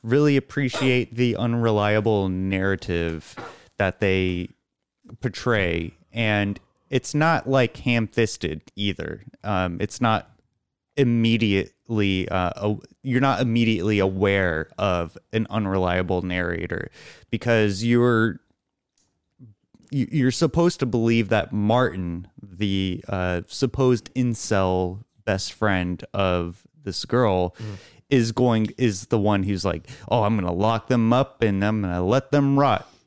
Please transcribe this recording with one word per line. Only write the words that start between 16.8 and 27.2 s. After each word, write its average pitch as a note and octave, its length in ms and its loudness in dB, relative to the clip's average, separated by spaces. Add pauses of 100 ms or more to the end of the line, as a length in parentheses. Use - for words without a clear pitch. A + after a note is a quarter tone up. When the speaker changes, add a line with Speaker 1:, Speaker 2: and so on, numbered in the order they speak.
Speaker 1:
because G#2+ 520 0
you're, A#2 560 2 (1500)
you, C#3 200 -2
you're C3 200 2
supposed E3+ 480 0
to C3+ 60 0
believe A#2 440 2
that G#2 220 0
Martin, G2 760 0 (140)
the, F#2+ 680 -2
uh, F2+ 400 -2
supposed B2+ 680 0
incel G2 920 -2 (220)
best F#2+ 280 -4
friend F2+ 500 -2 (100)
of F2+ 500 -2 (200)
this G2+ 220 -8
girl, F#2+ 540 0